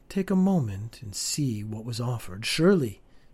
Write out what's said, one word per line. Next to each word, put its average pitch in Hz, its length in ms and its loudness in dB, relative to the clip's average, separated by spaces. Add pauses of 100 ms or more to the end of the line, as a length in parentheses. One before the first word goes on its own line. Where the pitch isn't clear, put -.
take 190 240 -2
a 190 60 4
moment 123 640 2
and 104 120 -12
see 113 520 -4
what 110 180 -8
was 113 160 -8
offered? 113 460 -4
Surely 160 560 4 (320)